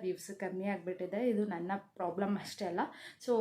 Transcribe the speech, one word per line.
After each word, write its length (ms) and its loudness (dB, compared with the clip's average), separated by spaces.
ವ್ಯೂಸ್ 340 -4
ಕಮ್ಮಿ 300 -4
ಆಗಿಬಿಟ್ಟಿದೆ. 640 0
ಇದು 160 4
ನನ್ನ 320 -2
ಪ್ರಾಬ್ಲಮ್ 600 0
ಅಷ್ಟೇ 280 -6
ಅಲ್ಲ. 140 0
So 160 2